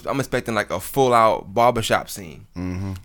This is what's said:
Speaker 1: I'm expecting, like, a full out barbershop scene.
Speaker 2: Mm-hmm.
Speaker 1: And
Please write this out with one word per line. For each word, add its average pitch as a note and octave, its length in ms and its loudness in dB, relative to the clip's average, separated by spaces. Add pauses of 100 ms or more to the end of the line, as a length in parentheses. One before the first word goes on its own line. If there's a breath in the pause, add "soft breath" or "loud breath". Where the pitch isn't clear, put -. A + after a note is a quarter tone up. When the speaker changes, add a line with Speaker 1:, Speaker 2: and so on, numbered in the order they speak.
Speaker 1:
I'm C3+ 120 -2
expecting, B2 340 -4
like, G#2 160 -2
a F2 80 -2
full C3 340 2
out A2 400 4
barbershop A#2 560 2
scene. G2 380 -14 (100)
Speaker 2:
Mm-hmm. F2+ 300 -6
Speaker 1:
And F#2+ 180 -6